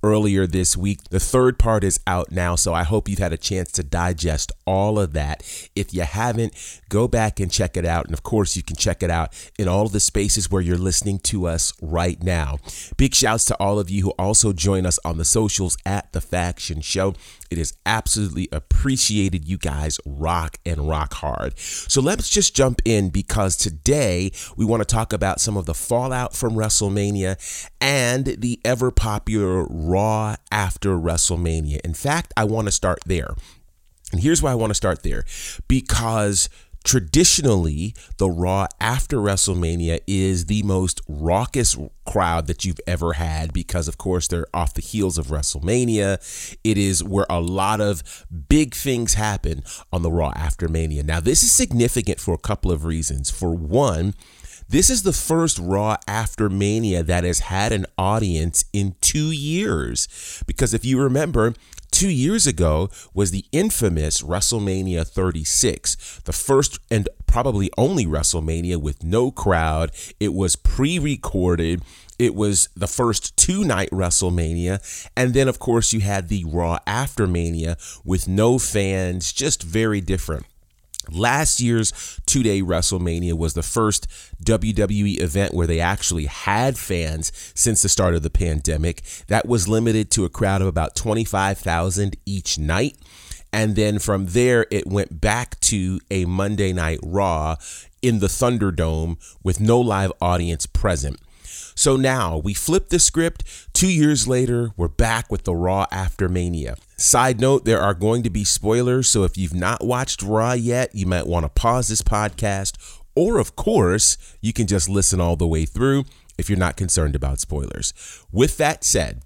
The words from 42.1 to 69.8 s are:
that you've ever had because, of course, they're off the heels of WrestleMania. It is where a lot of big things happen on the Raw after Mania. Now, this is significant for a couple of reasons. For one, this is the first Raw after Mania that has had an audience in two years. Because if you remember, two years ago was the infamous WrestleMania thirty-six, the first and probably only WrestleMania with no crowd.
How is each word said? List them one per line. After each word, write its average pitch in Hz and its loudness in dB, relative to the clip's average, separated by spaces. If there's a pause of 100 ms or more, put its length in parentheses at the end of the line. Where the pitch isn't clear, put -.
that 87 -4
you've 92 -4
ever 85 -2
had 80 -4
because, 85 -2
of 82 -6
course, 90 -2
they're 85 -4
off 85 0
the - -4
heels 95 -2
of 73 -4
WrestleMania. 98 -2
It 107 4
is 98 2
where 98 0
a 87 0
lot 95 0
of - -4 (240)
big 147 4
things 120 0
happen 98 -2 (280)
on 87 -2
the 85 0
Raw 82 0
after 80 -2
Mania. 80 -2
Now, 80 -2
this 131 4
is - 4
significant 117 2
for 92 -2
a 80 -4
couple 95 -2
of 78 -2
reasons. 80 -4
For 85 -2
one, 87 0 (560)
this 160 4
is 240 -2
the 185 2
first 160 0
Raw 98 0 (120)
after 107 -2
Mania 101 0
that 87 0
has 87 0
had 101 -2
an 98 -2 (120)
audience 92 0
in 98 -2
two 151 0
years. 147 -4
Because 110 0
if 113 0
you 127 2
remember, 131 2 (360)
two 196 2
years 165 2
ago 85 2 (240)
was 95 0
the 98 -4
infamous 95 0
WrestleMania 92 -2
thirty-six, - -2
the - -4
first - 2 (120)
and 107 2 (200)
probably 117 2
only 127 2
WrestleMania 80 -2
with 76 -4
no 117 2
crowd. 80 0 (260)